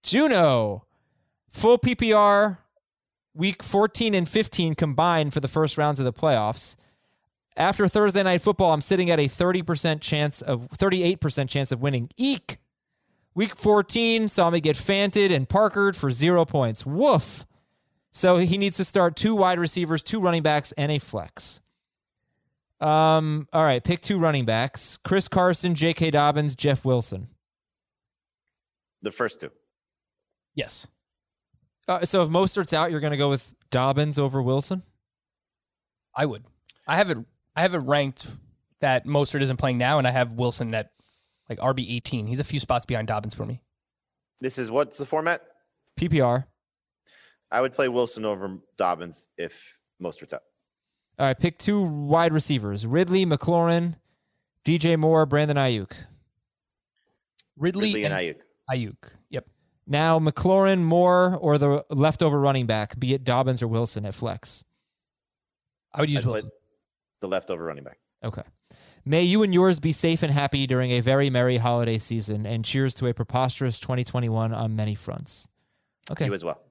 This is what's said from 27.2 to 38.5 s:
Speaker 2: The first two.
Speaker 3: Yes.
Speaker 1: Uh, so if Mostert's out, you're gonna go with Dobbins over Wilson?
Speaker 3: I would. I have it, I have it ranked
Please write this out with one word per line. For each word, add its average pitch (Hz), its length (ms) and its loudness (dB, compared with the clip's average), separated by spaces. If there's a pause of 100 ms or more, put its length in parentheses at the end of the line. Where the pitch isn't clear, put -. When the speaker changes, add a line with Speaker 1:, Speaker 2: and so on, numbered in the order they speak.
Speaker 2:
The 101 80 -6
first - 300 -6
two. 69 100 -14 (1040)
Speaker 3:
Yes. - 320 -10 (1040)
Speaker 1:
Uh, 175 140 -2
so 185 180 2
if 156 60 0
Mostert's 185 420 0
out, 165 180 0
you're 156 120 -2
gonna 147 160 -2
go 143 120 2
with - 240 -4 (160)
Dobbins 139 480 0
over 139 240 0
Wilson? 139 420 -2 (1300)
Speaker 3:
I 143 100 0
would. 113 200 -8 (420)
I 147 80 0
have 190 140 2
it, 147 80 -2 (380)
I 156 80 -2
have 180 100 2
it 170 60 -2
ranked 139 480 -2 (520)